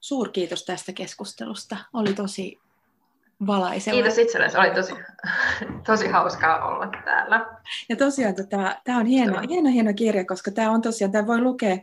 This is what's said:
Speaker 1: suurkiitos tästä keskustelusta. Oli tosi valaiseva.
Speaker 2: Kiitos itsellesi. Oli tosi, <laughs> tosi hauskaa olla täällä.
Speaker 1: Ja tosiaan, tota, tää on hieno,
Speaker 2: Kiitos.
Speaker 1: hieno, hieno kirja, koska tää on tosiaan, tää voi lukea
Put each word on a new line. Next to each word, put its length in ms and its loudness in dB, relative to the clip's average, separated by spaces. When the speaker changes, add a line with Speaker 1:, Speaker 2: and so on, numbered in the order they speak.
Speaker 1:
suurkiitos 640 -4
tästä 280 -8
keskustelusta. 840 -10
Oli 220 0
tosi 440 -8
valaiseva. 480 0
Speaker 2:
Kiitos 240 4
itsellesi. 380 2
Oli 140 6
tosi, 220 -2
<laughs> 460 -4
tosi 220 2
hauskaa 600 0
olla 220 -6
täällä. 420 0
Speaker 1:
Ja 80 -4
tosiaan, 380 2
tota, 500 -4
tää 120 -2
on 100 2
hieno, 260 4
Speaker 2:
Kiitos. 180 -4
Speaker 1:
hieno, 200 4
hieno 220 4
kirja, 320 2
koska 260 -6
tää 200 0
on 120 4
tosiaan, 300 -2
tää 140 2
voi 140 2
lukea 420 2